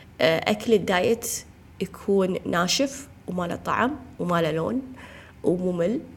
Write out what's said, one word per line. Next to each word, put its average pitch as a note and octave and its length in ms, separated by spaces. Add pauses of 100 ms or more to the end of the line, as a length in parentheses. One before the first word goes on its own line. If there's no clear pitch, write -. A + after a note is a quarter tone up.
(220)
أكل G#3 520
الدايت G3 580 (500)
يكون F#3+ 640
ناشف F#3 640 (200)
وما F3+ 200
له E3+ 80
طعم A#3+ 400 (240)
وما F3 220
له D#3 100
لون F3+ 300 (640)
وممل F3+ 560 (180)